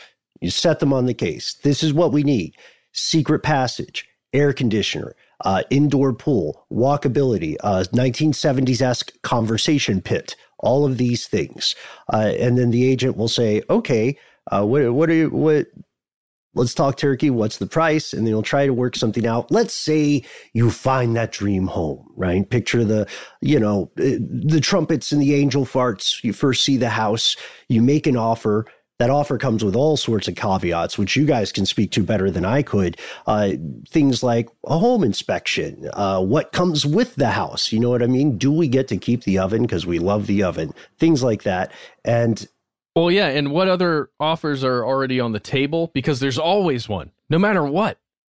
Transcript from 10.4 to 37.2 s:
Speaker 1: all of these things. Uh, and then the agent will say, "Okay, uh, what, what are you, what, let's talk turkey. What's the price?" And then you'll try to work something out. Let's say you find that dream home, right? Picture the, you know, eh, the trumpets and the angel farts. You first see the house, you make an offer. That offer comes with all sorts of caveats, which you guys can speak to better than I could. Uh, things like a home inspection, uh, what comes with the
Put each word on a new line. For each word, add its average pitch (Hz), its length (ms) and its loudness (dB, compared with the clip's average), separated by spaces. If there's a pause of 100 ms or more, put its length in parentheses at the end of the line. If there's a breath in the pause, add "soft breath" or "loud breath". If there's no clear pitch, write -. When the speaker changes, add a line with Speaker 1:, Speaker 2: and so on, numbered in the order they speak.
Speaker 1:
all 135 240 2
of 131 140 0
these 120 300 -2
things. - 480 -4 (360 loud breath)
Uh, 107 280 2
and 123 180 2
then 123 140 2
the 123 160 2
agent 131 300 0
will 110 100 0
say, 110 420 0
"Okay, 139 480 0 (340 soft breath)
uh, 101 140 0
what, 120 280 2
what 160 180 2
are - 20 4
you, 160 160 2
what, 151 380 0 (880)
let's 120 180 0
talk 139 240 0
turkey. 139 320 0
What's 110 280 0
the 95 100 -6
price?" 156 460 0
And 107 120 -2
then 113 40 0
you'll 110 140 0
try 143 220 0
to 139 80 2
work 123 220 -2
something 117 320 -2
out. 117 240 -2
Let's 220 240 0
say 147 480 0 (300 loud breath)
you 117 180 4
find 127 440 0
that 113 160 -2
dream 98 360 -2
home, 78 360 -4 (120)
right? 92 340 0
Picture 120 340 0
the, 107 240 0 (340 loud breath)
you 139 180 4
know, 104 400 0
eh, - 200 0
the 156 420 0
trumpets 160 500 0
and 147 100 2
the 143 140 2
angel 143 300 2
farts. 123 580 -2
You 107 100 -2
first 131 320 0
see 135 120 2
the 120 120 0
house, 110 460 -2 (340 loud breath)
you 113 140 4
make 143 240 4
an 127 100 2
offer. 113 480 0 (340 soft breath)
That 120 120 2
offer 143 260 0
comes 113 260 0
with 98 120 2
all 147 200 2
sorts 113 320 -2
of 98 60 -4
caveats, 90 640 -2
which 101 180 -2
you 143 120 2
guys 123 240 0
can 95 160 -2
speak - 240 0
to 117 100 0
better 98 300 0
than 85 120 -2
I 127 200 0
could. 95 340 -2 (300 loud breath)
Uh, 107 240 2 (360)
things 139 360 2
like 117 260 0 (160)
a 156 140 0
home 233 240 2
inspection, 85 920 -4
uh, 98 300 0
what 117 280 0
comes 180 320 0
with 160 300 0
the 127 160 0